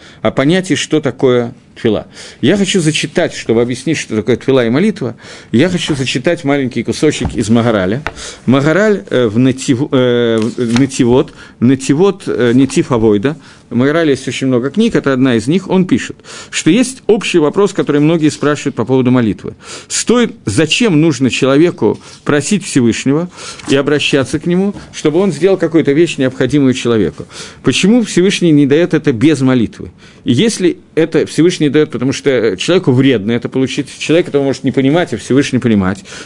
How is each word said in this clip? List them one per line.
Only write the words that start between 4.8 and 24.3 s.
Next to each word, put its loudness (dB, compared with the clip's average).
я 4
хочу -2
зачитать -2
маленький -2
кусочек -2
из -2
Магараля. 2
Магараль, 2
э, 2
в 0
Натив-, 0
э, 2
в -2
Нативот, 2
Нативот, 2
э, 0
Натив 2
Авойда. 2
У -6
Магараля 2
есть -2
очень -4
много -2
книг, 0
это 0
одна 2
из 0
них. -2
Он 2
пишет, -2
что -2
есть 0
общий 0
вопрос, 2
который 0
многие 2
спрашивают -4
по -4
поводу 2
молитвы. -2
Стоит, 0
зачем 0
нужно 2
человеку 0
просить 0
Всевышнего 0
и 2
обращаться 0